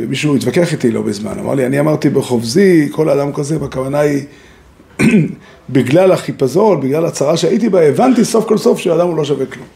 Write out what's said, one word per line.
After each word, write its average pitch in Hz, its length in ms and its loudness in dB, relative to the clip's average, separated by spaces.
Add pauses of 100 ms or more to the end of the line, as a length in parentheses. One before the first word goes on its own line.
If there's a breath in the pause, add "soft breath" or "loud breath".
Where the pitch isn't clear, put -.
מישהו 139 280 -2
התווכח 127 360 0
איתי 127 180 0
לא 110 120 -2
מזמן, 104 360 -6
אמר 117 160 -4
לי, 135 120 -2
"אני 139 140 0
אמרתי 151 300 2
בחופזי, 139 800 2
כל 156 160 -2
האדם 143 240 0
כזה", 147 260 -4
בכוונה 135 400 -6
היא, 147 240 0 (760 loud breath)
<clears throat> - 60 2 (680 loud breath)
בגלל 135 420 4
החיפזון, 151 680 0
בגלל 143 260 -2
הצרה 151 300 -2
שהייתי 196 320 0
בה, 180 140 2
הבנתי 208 420 4
סוף - 240 -2
כל 214 100 2
סוף 220 200 0
שהאדם 170 280 0
הוא 170 100 -4
לא 156 80 -2
שווה 135 220 -4
כלום. - 300 -14